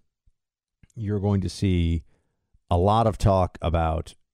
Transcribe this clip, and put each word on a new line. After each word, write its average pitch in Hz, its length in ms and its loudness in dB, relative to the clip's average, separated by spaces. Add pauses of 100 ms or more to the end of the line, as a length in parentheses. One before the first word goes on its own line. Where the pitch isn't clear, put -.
(960)
You're 104 240 -4
going 101 220 0
to 87 80 -6
see 85 520 0 (680)
a 87 80 0
lot 104 280 2
of 101 120 -2
talk 95 420 2
about 80 540 -2 (200)